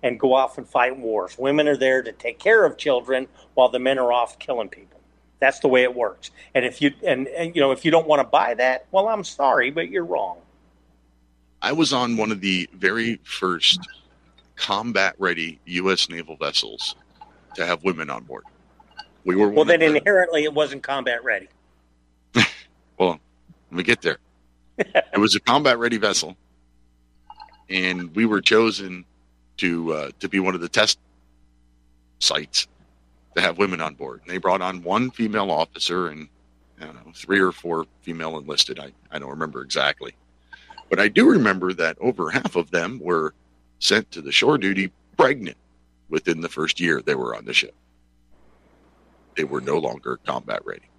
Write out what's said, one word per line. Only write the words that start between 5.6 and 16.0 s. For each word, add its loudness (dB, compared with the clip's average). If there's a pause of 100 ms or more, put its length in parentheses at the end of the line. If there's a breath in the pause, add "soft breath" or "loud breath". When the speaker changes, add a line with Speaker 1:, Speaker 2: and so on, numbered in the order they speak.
Speaker 1:
the 2
way 6
it 2
works. -4 (240 loud breath)
And 2
if -4
you, 2 (140)
and, 0
and, -6
you 2
know, 4
if -2
you 4
don't 4
wanna 4
buy 2
that, 0
well, 2
I'm -2
sorry, 0
but -6
you're -2
wrong. -6 (1200)
Speaker 2:
I 0
was 2
on 0
one -2
of -6
the -2
very -2
first -2 (760)
combat-ready -2
U 0
S 0